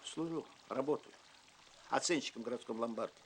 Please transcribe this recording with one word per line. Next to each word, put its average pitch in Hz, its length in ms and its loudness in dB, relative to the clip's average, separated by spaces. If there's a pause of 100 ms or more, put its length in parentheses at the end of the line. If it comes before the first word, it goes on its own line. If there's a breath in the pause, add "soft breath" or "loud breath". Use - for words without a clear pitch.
Служу. 165 400 -4 (240)
Работаю. 135 460 0 (760)
Оценщиком 135 520 2
в - 20 -6
городском 117 360 -4
ломбарде. 113 340 -2 (120)